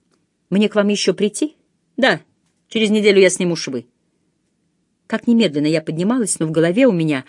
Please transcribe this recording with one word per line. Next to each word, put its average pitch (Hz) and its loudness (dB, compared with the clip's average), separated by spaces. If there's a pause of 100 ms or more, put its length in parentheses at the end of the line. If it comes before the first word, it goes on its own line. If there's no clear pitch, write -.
(540)
«Мне 208 2
к 208 -10
вам 208 2
ещё 202 -2
прийти?» 214 -4 (420)
«Да, 233 0 (460)
через 220 -2
неделю 208 2
я 185 6
сниму 175 -4
швы». 127 -10 (1200)
Как 220 -8
немедленно 185 2
я 156 0
поднималась, 180 -4
но 165 -4
в 156 -4
голове 170 2
у 247 4
меня 156 -2